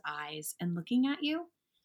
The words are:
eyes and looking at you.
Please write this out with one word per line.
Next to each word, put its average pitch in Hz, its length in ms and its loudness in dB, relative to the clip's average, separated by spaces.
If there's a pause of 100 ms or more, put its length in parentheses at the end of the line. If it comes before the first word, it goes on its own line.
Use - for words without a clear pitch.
eyes 151 540 -6
and 175 140 0
looking 240 320 4
at 277 160 0
you. 320 240 0 (380)